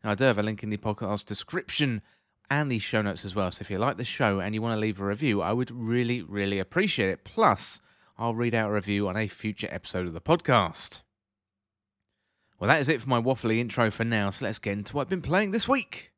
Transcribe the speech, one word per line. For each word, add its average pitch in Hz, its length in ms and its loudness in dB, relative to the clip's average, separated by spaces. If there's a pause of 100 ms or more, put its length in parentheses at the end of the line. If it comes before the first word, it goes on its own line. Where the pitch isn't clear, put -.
And 107 80 -2
I 101 40 2
do 127 100 2
have 113 140 6
a 104 40 2
link 107 200 -2
in 107 80 -6
the 104 80 -2
podcast 104 480 -4
description 123 720 -4 (480)
and 143 240 0
the 113 60 0
show 107 240 0
notes 101 240 -2
as 92 80 -8
well. 95 160 0
So - 100 -12
if - 100 -10
you 98 60 -2
like 113 220 0
the 120 60 -6
show 101 360 0
and 104 140 -4
you 110 80 -2
wanna 113 160 0
leave 107 200 0
a 98 60 -4
review, 104 380 0
I 92 100 0
would 123 180 0
really, 120 520 -2
really 98 360 -2
appreciate 107 520 0
it. - 140 -6
Plus, - 580 0 (340)
I'll 117 180 -2
read 117 200 0
out 110 160 2
a - 20 0
review 101 340 0
on 92 120 -2
a 107 100 -2
future - 420 -6
episode 90 360 -6
of 82 80 -6
the 82 80 -10
podcast. 120 800 2 (1600)
Well, 104 100 0
that 151 120 6
is 131 80 2
it 131 140 2
for 127 80 -6
my 120 100 6
waffly 117 380 2
intro 117 320 2
for 113 140 -2
now, 107 260 2
so 117 160 -6
let's 107 120 -4
get 101 140 -4
into 104 240 -6
what 143 60 0
I've 170 80 -4
been 185 100 -2
playing 190 300 2
this 220 180 0
week. - 500 -2